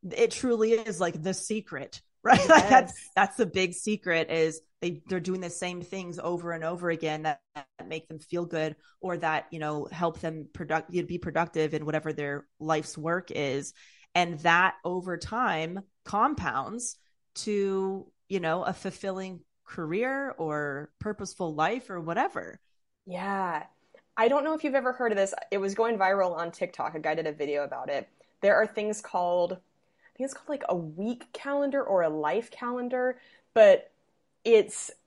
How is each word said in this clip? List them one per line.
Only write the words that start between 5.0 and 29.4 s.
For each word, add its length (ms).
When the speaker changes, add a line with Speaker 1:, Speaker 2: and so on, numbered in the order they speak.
Speaker 1:
they're 120
doing 200
the 100
same 320
things 360
over 340
and 120
over 260
again 340
that, 160
that 120
make 220
them 100
feel 280
good 280
or 160
that, 320
you 80
know, 340
help 280
them 340
product-, 360
you 120
know, 40
be 120
productive 560
in 120
whatever 280
their 320
life's 380
work 340
is. 420
And 260
that 340
over 340
time 600
compounds 920
to, 760
you 120
know, 240
a 80
fulfilling 680
career 720
or 600
purposeful 560
life 360
or 100
whatever. 580
Speaker 2:
Yeah. 580
I 120
don't 160
know 100
if 100
you've 100
ever 180
heard 200
of 60
this. 160
It 80
was 160
going 240
viral 380
on 160
TikTok. 420
A 60
guy 140
did 120
a 60
video 320
about 260
it. 180
There 160
are 100
things 360
called, 500